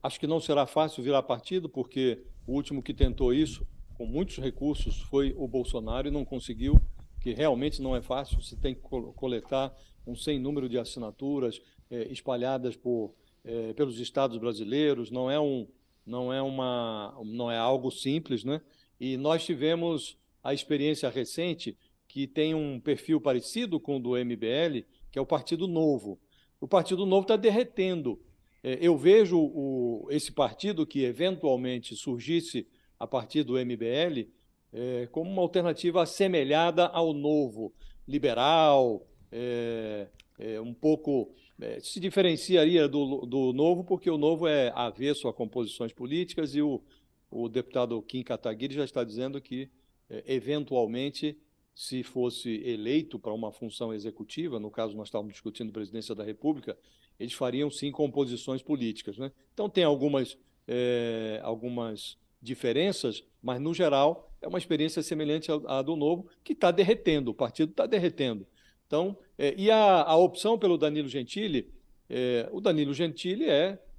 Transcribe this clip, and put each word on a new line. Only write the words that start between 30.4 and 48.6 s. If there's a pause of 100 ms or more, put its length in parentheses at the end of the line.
que
eventualmente
surgisse (320)
a
partir
do
M
B
L, (400)
eh,
como
uma
alternativa
assemelhada
ao
Novo, (340)
liberal, (260)
eh, (300)
eh,
um
pouco, (280)
eh,
se
diferenciaria
do,
do
Novo,
porque
o
Novo
é
avesso
a
composições
políticas
e
o, (480)
o
deputado
Kim
Kataguiri